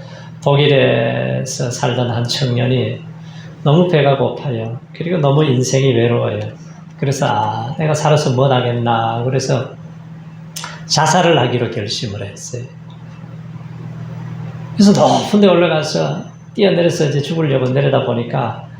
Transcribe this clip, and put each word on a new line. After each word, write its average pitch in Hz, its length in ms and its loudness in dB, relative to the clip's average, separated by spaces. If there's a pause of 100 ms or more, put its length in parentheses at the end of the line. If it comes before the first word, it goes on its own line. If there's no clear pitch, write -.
(420)
독일에서 127 1300 2
살던 120 400 -2
한 117 140 -2
청년이 123 720 0 (640)
너무 160 260 6
배가 139 300 4
고파요. 120 600 -2 (120)
그리고 170 260 -2
너무 143 260 4
인생이 131 500 2
외로워요. 117 460 2 (580)
그래서 135 320 0
"아, 110 480 -2
내가 156 160 0
살아서 147 400 2
뭐 135 180 4
하겠나." 117 720 0
그래서 131 460 -2 (1160)
자살을 160 520 4
하기로 117 320 0
결심을 104 560 -6
했어요. 120 380 -12 (2000)
그래서 196 260 6
높은 - 400 4
데 202 60 8
올라가서 165 840 2 (240)
뛰어내려서 170 540 2
이제 139 160 0
죽으려고 135 480 0
내려다 131 340 2
보니까, 117 640 -4 (140)